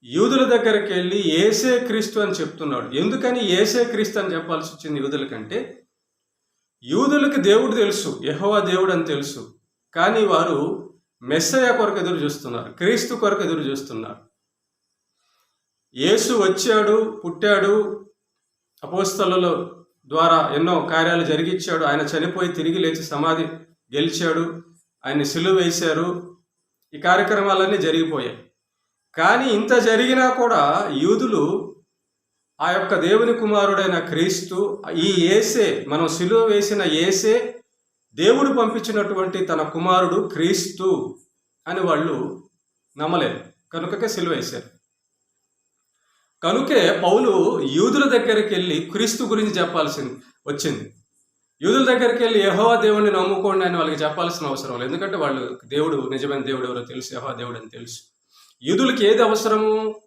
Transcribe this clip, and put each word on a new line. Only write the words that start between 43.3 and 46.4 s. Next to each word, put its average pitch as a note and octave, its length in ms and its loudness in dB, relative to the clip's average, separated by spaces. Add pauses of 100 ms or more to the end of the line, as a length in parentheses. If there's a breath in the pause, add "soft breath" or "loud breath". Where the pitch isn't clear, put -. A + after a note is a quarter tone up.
కనుకకే F#3 360 -6
సిలువ E3+ 260 -4
వేశారు. B2 440 -10 (1700)